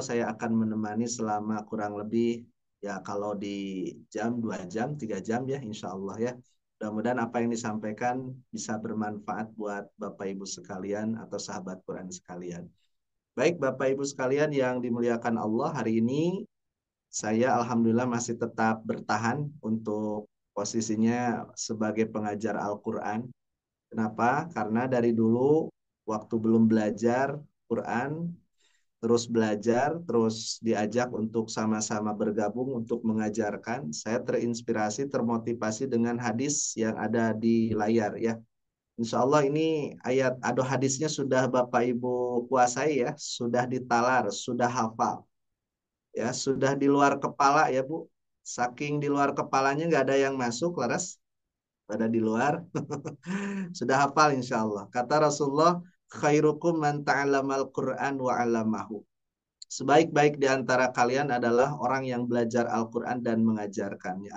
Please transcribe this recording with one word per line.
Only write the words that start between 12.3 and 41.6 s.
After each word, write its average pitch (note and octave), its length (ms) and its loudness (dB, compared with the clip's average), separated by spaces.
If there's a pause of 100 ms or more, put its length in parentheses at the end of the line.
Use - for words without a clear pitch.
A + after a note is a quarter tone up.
Baik, E3 240 2
Bapak C3+ 400 0
Ibu C#3 80 -4
sekalian C#3 460 0
yang B2+ 320 0
dimuliakan A#2 560 0
Allah, A2 340 0
hari A2+ 300 0
ini D#3+ 400 0 (680)
saya A2+ 480 0
alhamdulillah A#2 480 2
masih A#2 320 -4
tetap A2+ 400 0
bertahan A2+ 640 -2 (160)
untuk G#2+ 640 -4 (320)
posisinya A2+ 960 0
sebagai A2 560 -2
pengajar G#2 480 -4
Al-Quran. G#2+ 720 -4 (560)
Kenapa? A#2 640 0
Karena A2 400 -2
dari A#2+ 240 4
dulu B2 560 4 (400)
waktu G#2+ 320 -4
belum A2+ 240 6
belajar A2+ 720 2 (320)
Quran, C#3+ 640 -2 (640)
terus A#2 320 2
belajar, A#2 800 2
terus A2+ 560 0
diajak A2 480 0
untuk A2 400 -2
sama-sama G#2+ 640 -2
bergabung A2+ 640 -2
untuk A2+ 240 -4
mengajarkan, G#2+ 880 -2
saya A2+ 240 -2
terinspirasi, A#2 960 -2
termotivasi A#2 720 -2
dengan A#2+ 320 2
hadis A#2+ 560 -2
yang A2 240 0
ada A2+ 320 0
di A2+ 480 2
layar G#2+ 400 2
ya. A2+ 240 -2 (560)
Insya A#2 240 0
Allah C#3+ 240 6
ini D#3 560 2
ayat B2+ 400 2
atau B2+ 240 0
hadisnya C3+ 480 0
sudah C3 320 2
Bapak B2 480 2